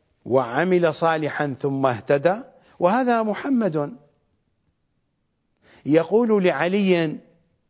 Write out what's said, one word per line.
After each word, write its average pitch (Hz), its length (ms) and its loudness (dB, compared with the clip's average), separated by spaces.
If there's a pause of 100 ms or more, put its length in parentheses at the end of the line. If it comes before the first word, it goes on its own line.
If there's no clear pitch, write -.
(240)
وعمل 151 720 0
صالحا 151 640 -2
ثم 139 260 -2
اهتدى"، 143 560 0 (360)
وهذا 233 440 0
محمد 214 720 -2 (1900)
يقول 196 580 2
لعلي 175 720 0 (520)